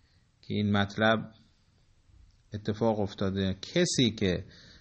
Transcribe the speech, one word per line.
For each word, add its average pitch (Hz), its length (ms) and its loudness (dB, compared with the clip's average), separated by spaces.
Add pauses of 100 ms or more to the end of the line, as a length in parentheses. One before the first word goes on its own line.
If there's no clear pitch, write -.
(400)
که - 140 -8
این 104 180 2
مطلب 110 600 2 (1200)
اتفاق 107 460 0
افتاده. 95 640 -2
کسی 170 480 2
که 95 340 -2 (360)